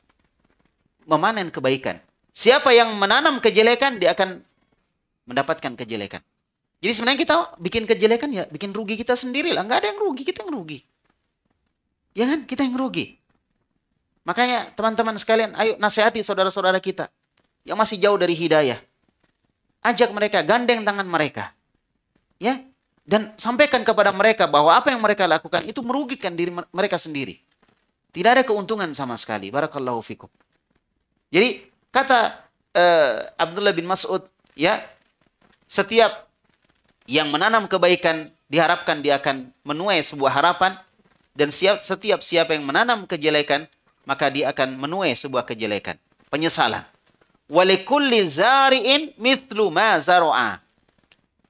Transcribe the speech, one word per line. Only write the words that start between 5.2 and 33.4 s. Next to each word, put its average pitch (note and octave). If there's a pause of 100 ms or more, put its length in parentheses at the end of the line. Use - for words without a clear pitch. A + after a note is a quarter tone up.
mendapatkan C3+
kejelekan. G#2+ (580)
Jadi A3+
sebenarnya B3+
kita D#4 (260)
bikin A3
kejelekan A3+
ya F#3
bikin G3
rugi G#3+
kita A#3+
sendiri C4
lah. -
Nggak A#3+
ada -
yang G#4
rugi, C#4
kita -
yang F4
rugi. D#3 (1400)
Ya A3
kan? C#4+
Kita C4+
yang B3
rugi. A3+ (1040)
Makanya A#3+
teman-teman A3
sekalian, A3+
ayo G#3+
nasihati G#3+
saudara-saudara F#3
kita F#3 (560)
yang F3
masih G#3+
jauh G3+
dari F3
hidayah. D3+ (1000)
Ajak A3+
mereka, G#3
gandeng A3+
tangan G3+
mereka. D3+ (880)
Ya? B3+ (440)
Dan G#3
sampaikan B3+
kepada G#3
mereka G3+
bahwa D3+
apa B3+
yang A#3
mereka G#3
lakukan D#3+
itu A3
merugikan B3
diri E3+
mer-, F3
mereka F3+
sendiri. C#3 (720)
Tidak F3
ada B3+
keuntungan G#3
sama C3
sekali. G2+
Barakallahu C3
fikum. - (1040)
Jadi G#3 (240)
kata, C4 (320)
eh, D#3+
Abdullah F3+